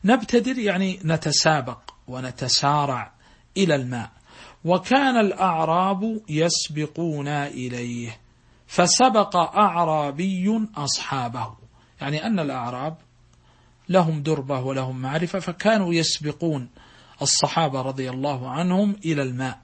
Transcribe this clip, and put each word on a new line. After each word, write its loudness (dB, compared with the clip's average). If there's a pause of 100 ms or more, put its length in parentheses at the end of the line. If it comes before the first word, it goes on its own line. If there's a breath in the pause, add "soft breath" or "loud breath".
نبتدر 4
يعني 0
نتسابق 2 (280)
ونتسارع 0 (460 soft breath)
إلى 4
الماء، -4 (560 loud breath)
"وكان 2
الأعراب 2
يسبقون -2
إليه، -6 (480 soft breath)
فسبق 4
أعرابي 2 (140)
أصحابه"، -4 (480 soft breath)
يعني -4
أن 2
الأعراب -4 (920 soft breath)
لهم 4
دربة -2
ولهم -4
معرفة، -2
فكانوا 0
يسبقون -2 (520 loud breath)
الصحابة 2
رضي -4
الله -4
عنهم 2 (100)
إلى 0
الماء. -4